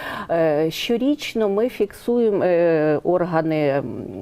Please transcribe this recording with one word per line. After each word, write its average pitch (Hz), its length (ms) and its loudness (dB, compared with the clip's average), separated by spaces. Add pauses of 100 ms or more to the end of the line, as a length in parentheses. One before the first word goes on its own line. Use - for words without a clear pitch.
(360)
Е, 160 360 2
щорічно 240 800 -2
ми 214 200 0
фіксуємо, 220 760 0
е, 165 600 2
органи, 160 640 0
м, 135 180 0 (340)